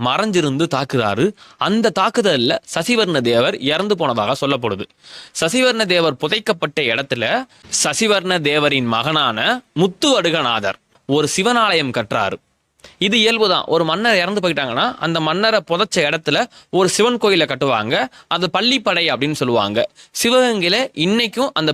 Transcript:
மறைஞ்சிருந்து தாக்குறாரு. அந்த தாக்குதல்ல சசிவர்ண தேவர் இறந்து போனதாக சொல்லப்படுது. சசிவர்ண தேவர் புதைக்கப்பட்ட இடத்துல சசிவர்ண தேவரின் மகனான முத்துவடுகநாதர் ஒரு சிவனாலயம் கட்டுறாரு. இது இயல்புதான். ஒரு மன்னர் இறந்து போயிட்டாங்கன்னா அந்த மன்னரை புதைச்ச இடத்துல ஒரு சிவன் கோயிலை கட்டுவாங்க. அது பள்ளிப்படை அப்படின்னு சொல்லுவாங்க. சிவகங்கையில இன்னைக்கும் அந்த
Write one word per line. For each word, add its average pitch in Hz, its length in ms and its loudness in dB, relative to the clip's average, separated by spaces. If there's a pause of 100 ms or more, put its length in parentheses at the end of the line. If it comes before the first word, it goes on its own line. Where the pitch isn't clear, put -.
மறைஞ்சிருந்து 160 680 0
தாக்குறாரு. 131 580 0 (240)
அந்த 202 420 0
தாக்குதல்ல 185 580 2 (180)
சசிவர்ண 175 460 0
தேவர் 120 360 2
இறந்து 170 400 -2
போனதாக 131 500 0
சொல்லப்படுது. 120 380 -2 (560)
சசிவர்ண 226 440 0
தேவர் 170 300 2
புதைக்கப்பட்ட 165 640 -2
இடத்துல 127 640 -2 (400)
சசிவர்ண 185 580 0
தேவரின் 147 440 2
மகனான 131 760 0 (140)
முத்துவடுகநாதர் 160 1040 0 (260)
ஒரு 147 300 2
சிவனாலயம் 190 560 0
கட்டுறாரு. 110 420 -2 (640)
இது 208 200 0
இயல்புதான். 214 480 2
ஒரு 165 200 2
மன்னர் 208 300 0
இறந்து 180 340 0
போயிட்டாங்கன்னா 143 500 -2
அந்த 165 200 -2
மன்னரை 190 480 0
புதைச்ச 185 280 -2
இடத்துல 160 500 0 (240)
ஒரு 180 200 2
சிவன் 233 280 2
கோயிலை 190 280 2
கட்டுவாங்க. 135 600 0 (200)
அது 175 260 -2
பள்ளிப்படை 196 560 0
அப்படின்னு 135 220 -2
சொல்லுவாங்க. 117 580 0 (340)
சிவகங்கையில 233 720 2
இன்னைக்கும் 190 600 0
அந்த 156 200 0